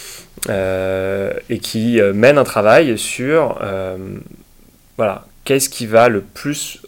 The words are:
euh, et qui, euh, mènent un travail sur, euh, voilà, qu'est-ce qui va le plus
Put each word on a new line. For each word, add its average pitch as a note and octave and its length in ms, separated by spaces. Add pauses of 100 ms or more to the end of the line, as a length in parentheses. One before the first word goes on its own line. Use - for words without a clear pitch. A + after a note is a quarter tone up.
(480)
euh, F#2+ 840 (180)
et A#2 80
qui, A#2 420
euh, G2+ 140
mènent C3 240
un B2 60
travail A2+ 520
sur, C#3 680
euh, F#2+ 360 (1000)
voilà, G#2 300 (180)
qu'est-ce - 240
qui - 180
va A2+ 220
le G2+ 140
plus - 640